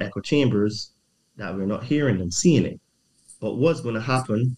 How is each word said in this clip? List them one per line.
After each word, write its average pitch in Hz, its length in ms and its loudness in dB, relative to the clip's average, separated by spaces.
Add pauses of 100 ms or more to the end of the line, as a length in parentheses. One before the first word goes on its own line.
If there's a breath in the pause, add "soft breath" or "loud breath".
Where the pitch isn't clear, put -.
echo 104 180 -6
chambers, 107 720 0 (440)
that 92 200 -8
we're 98 100 -4
not 104 180 -4
hearing 135 360 2
and 87 140 -6
seeing 139 320 4
it. - 140 -10 (600)
But - 160 -6
what's 139 260 2
gonna 117 200 -4
happen 127 560 0